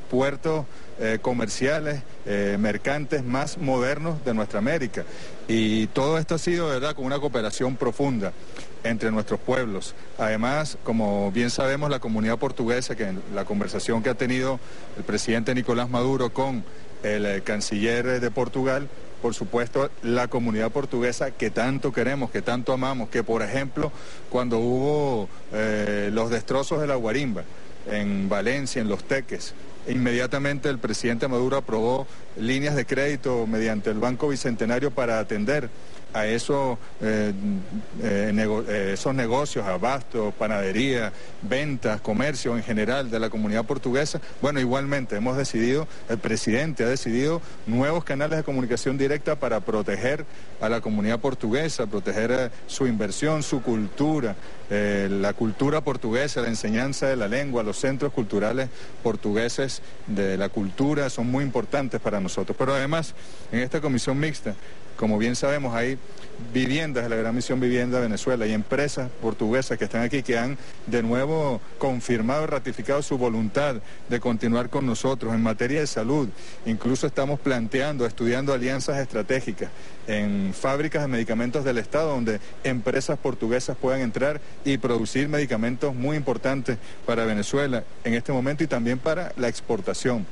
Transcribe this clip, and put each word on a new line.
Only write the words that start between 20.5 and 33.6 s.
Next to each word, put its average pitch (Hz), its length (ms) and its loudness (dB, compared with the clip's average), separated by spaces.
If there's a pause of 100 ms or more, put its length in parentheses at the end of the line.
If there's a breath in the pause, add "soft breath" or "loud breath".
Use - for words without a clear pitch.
portuguesa 131 600 0
que 110 200 -2
tanto 131 400 0
queremos, 123 400 0
que 104 100 0
tanto 120 320 0
amamos, 131 360 -2
que, 117 140 0
por 113 200 2
ejemplo, 135 480 -2 (400 loud breath)
cuando 123 260 2
hubo, 127 720 2 (240 loud breath)
eh, 104 580 2
los 113 200 2
destrozos 135 500 0
de 151 60 0
la 143 80 2
guarimba 113 480 0 (440 loud breath)
en 101 420 0
Valencia, 123 520 0
en 107 80 0
Los 98 140 -2
Teques, 131 500 -2 (340)
inmediatamente 127 800 0
el 135 100 0
presidente 117 480 0
Maduro 127 300 2
aprobó 123 500 0 (300 loud breath)
líneas 135 380 0
de 123 100 2
crédito 135 600 2
mediante 110 460 2